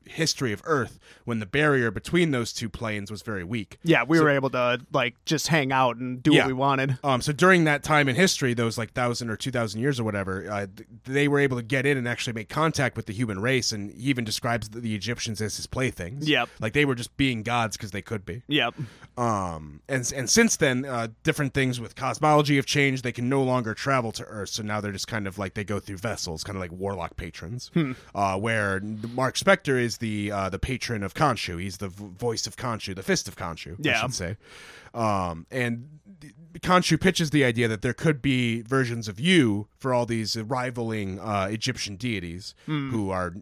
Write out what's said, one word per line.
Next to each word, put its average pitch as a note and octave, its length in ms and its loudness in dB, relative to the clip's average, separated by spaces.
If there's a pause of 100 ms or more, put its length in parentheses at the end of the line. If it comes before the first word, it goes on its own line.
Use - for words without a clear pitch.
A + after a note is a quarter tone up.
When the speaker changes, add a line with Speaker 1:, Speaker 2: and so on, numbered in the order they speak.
Speaker 1:
history C#3 480 -2
of G2 140 -6
Earth C3+ 320 -2 (260)
when A#2 140 -2
the G#2+ 80 -6
barrier C#3 440 2
between E3 400 0
those A#2+ 220 -2
two A#2 160 -6
planes G#2 420 -6
was G#2 120 -12
very G2+ 200 -6
weak. G2 400 -8
Speaker 2:
Yeah, D3 240 6
we D#3+ 120 6
Speaker 1:
So D#3 60 8
Speaker 2:
were D3+ 60 8
able C3+ 200 4
to, B2 300 2 (120)
like, B2 220 2 (100)
just - 240 0
hang C#3 240 2
out C3 240 4
and B2+ 260 -6
do D3+ 120 8
Speaker 1:
Yeah. D3+ 60 10
Speaker 2:
what B2+ 80 4
we C3 40 0
wanted. C3+ 500 2
Speaker 1:
Um, C3+ 200 2
so D3+ 100 -2
during F3 320 8
that D3 180 2
time D3 240 4
in B2 100 0
history, D3 360 4
those, A#2 240 0
like, A2+ 160 -6
thousand A#2+ 380 -2
or G#2+ 60 -4
two - 140 -6
thousand A2+ 300 -2
years C3+ 180 0
or A#2 60 0
whatever, F#2+ 460 -2
uh, G2+ 160 -2
th-, G2+ 200 -16 (180)
they C#3+ 220 2
were C#3+ 140 4
able C3 160 2
to A#2+ 60 -4
get B2+ 240 -2
in C#3+ 100 4
and A#2+ 100 -2
actually A#2+ 280 -4
make A2 160 -8
contact D3 480 0
with A2 80 -8
the G#2 80 -8
human G#2+ 260 -2
race, B2 320 0
and G2+ 200 -8
he A#2+ 180 -2
even B2 160 0
describes A2 420 -2
the, A2 120 -12
the A2+ 140 -2
Egyptians G#2+ 460 -4
as G#2+ 160 -4
his - 100 -10
playthings. C3 640 -4
Speaker 2:
Yep. B2+ 220 2 (100)
Speaker 1:
Like, A2+ 140 -2
they D3 100 4
were C#3 100 2
just A#2+ 220 -8
being B2+ 260 0
gods A2+ 360 0
'cause G2+ 140 -10
they G2 100 -6
could G#2 240 -6
be. G#2+ 200 -8
Speaker 2:
Yep. C3 280 0 (420)
Speaker 1:
Um, F2 720 -2
and, B2+ 280 -2
and B2+ 120 -4
since - 280 6
then, C3 280 2
uh, A#2+ 240 -4 (140)
different C#3+ 320 0
things C3 260 0
with A2 140 -12
cosmology D3 640 4
have C3+ 100 2
changed. C3+ 380 2
They A#2+ 80 -2
can A#2+ 160 -2
no C3+ 140 2
longer B2+ 320 0
travel B2+ 380 0
to A#2 120 -10
Earth, G2+ 260 -10
so - 140 -6
now G#2+ 160 -2
they're G2+ 120 -4
just F#2+ 160 -8
kind G#2+ 200 -4
of, F#2+ 100 -8
like, G2 160 -6
they G#2+ 100 -4
go G2+ 140 -4
through F#2+ 200 -10
vessels, F2+ 440 -6
kinda G2 160 -8
like F2+ 140 -6
warlock F#2 440 -6
patrons, F2+ 580 -12
Speaker 2:
Hmm. D3 180 0 (220)
Speaker 1:
uh, G2 220 2
where G#2 440 0
Mark A#2 560 -4
Spector D3+ 440 2
is A#2+ 180 -2
the, G#2 340 -2
uh, G2 160 0
the F#2 100 -4
patron A#2 460 -4
of F#2+ 100 -6
Khonshu. G#2 460 0
He's F#2 160 -8
the G2+ 120 -8
v-, G2 160 -14 (140)
voice A#2 300 -4
of - 80 -16
Khonshu, A2 400 -6
the F#2 80 -10
fist - 240 0
of - 80 -14
Khonshu, E2 380 -8
I - 60 -10
Speaker 2:
Yeah. C3 200 2
Speaker 1:
should B2 140 -2
say. F#2 220 -4 (580)
Um, F#2+ 580 -2
and A#2+ 340 -2 (720)
Khonshu F3+ 420 4
pitches E3+ 300 2
the C#3+ 140 6
idea A#2 240 4
that A2 120 -2
there B2 140 0
could D3+ 260 0
be B2 420 2
versions A#2 440 0
of G2+ 140 -8
you B2+ 480 4 (100)
for C3 160 0
all A#2+ 100 2
these A2+ 320 -2
rivaling, A2+ 840 -4
uh, G2+ 300 0
Egyptian A2 460 -4
deities F#2 580 -6 (120)
Speaker 2:
Hmm. C#3+ 240 -2
Speaker 1:
who G#2+ 200 -2
are, F2+ 320 -2